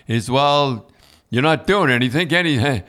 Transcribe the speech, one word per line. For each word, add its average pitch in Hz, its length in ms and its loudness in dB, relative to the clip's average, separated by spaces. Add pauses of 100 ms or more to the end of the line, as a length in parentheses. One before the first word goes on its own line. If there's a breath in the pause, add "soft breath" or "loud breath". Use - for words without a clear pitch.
He - 80 -6
says, 113 180 -4
"Well, 139 580 0 (400 soft breath)
you're 117 140 -2
not 151 240 0
doing 185 220 2
anything, 127 440 0
anything." 143 560 0